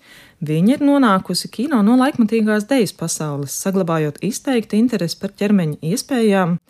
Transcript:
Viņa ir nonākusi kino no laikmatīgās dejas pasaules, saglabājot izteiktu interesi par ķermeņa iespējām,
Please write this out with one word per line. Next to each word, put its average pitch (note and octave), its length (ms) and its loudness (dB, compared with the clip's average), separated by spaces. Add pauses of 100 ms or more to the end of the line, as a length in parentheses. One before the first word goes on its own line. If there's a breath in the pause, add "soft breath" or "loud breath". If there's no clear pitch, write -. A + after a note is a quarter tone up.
(420 loud breath)
Viņa E3 320 2
ir D4 100 -2
nonākusi A#3 640 2
kino C4 340 -2
no A3+ 140 4
laikmatīgās A3 720 2
dejas B3 240 0
pasaules, D3 640 -6
saglabājot E3 640 -2
izteiktu A3+ 560 -4
interesi G#3 400 0
par G3 140 -8
ķermeņa F#3+ 500 0
iespējām, G3 760 0 (120)